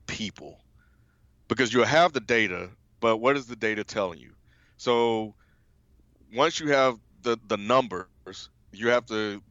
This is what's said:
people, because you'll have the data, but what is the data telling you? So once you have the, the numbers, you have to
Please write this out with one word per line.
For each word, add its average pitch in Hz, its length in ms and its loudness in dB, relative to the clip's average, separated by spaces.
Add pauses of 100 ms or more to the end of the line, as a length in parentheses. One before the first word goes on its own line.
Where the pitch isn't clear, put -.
people, - 520 -12 (920)
because 117 240 0
you'll 123 120 4
have 156 300 4
the 131 60 -4
data, 98 500 -2 (300)
but 113 180 2
what 127 180 2
is 135 100 -8
the 120 100 -14
data 107 280 -4
telling 92 340 -6
you? 64 140 -20 (460)
So 117 560 0 (1000)
once 151 260 0
you 156 80 -4
have 131 300 4 (240)
the, 117 240 0
the 104 120 -2
numbers, 101 500 0 (640)
you 107 160 -4
have 120 180 2
to 107 440 -6